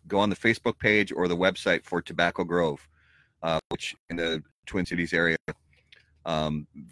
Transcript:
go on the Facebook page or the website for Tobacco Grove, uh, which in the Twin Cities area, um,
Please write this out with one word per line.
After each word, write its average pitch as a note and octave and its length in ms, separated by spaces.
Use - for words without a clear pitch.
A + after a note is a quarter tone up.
go G2 140
on G#2 100
the F2+ 60
Facebook - 420
page G#2 340
or F2+ 160
the F2 80
website F#2 480
for F2 180
Tobacco E2+ 420
Grove, E2 420
uh, D#2+ 180
which - 240
in E2+ 60
the E2 260
Twin F#2 200
Cities E2+ 280
area, E2 220
um, D#2 400